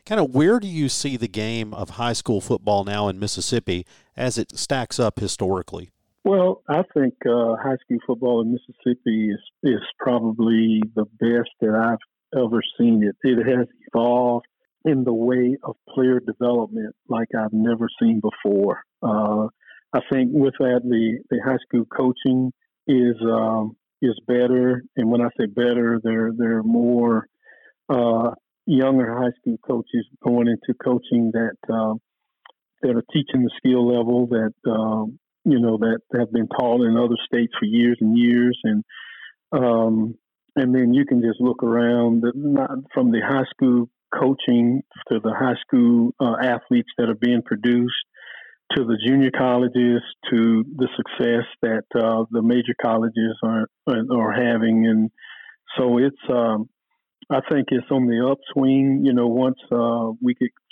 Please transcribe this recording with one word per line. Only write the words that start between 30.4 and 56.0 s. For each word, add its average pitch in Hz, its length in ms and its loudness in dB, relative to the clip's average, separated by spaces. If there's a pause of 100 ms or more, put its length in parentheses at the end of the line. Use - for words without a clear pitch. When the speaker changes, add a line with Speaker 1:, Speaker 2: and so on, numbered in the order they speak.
Speaker 2:
into 117 280 -2 (100)
coaching 120 480 0
that, 113 240 -4 (160)
uh, 110 220 -2 (880)
that 127 140 0
are 113 80 -2 (100)
teaching 135 300 0
the 113 120 0
skill 123 300 2
level 120 400 2
that, 110 260 -2 (180)
um, 110 480 -4 (260)
you 143 140 4
know, 113 200 2
that 113 220 0 (180)
have 113 120 -2
been 113 180 -2
taught 123 340 0
in 113 160 2
other 117 260 0
states 120 340 -2
for - 60 -4
years 120 380 2
and 110 160 2
years. 120 460 2
And, 214 200 0 (680)
um, 113 600 0 (420)
and 127 180 2
then 123 180 2
you 139 140 4
can 120 160 2
just 113 180 0
look 123 220 0
around, 117 580 2
the, 120 140 0
not 139 360 0 (220)
from 127 200 2
the 113 140 0
high 131 220 0
school 123 400 2 (240)
coaching 127 680 2 (280)
to 113 100 -2
the 110 120 -2
high 123 240 -2 (100)
school, 120 540 4
uh, 120 220 0
athletes 120 560 0
that 117 100 0
are 113 60 0
being 120 260 0
produced, 120 540 0 (800)
to 135 120 0
the 113 180 0
junior 131 280 4
colleges, 123 720 2 (280)
to 113 340 2 (120)
the 127 180 -2
success 117 520 -2 (160)
that, 110 220 -2 (100)
uh, 113 360 0
the 113 120 -2
major 120 400 0
colleges 113 600 0
are, 113 260 -2 (180)
are 117 460 -2
having. 113 540 2
And 110 240 2 (680)
so 123 180 2
it's, 139 200 2 (120)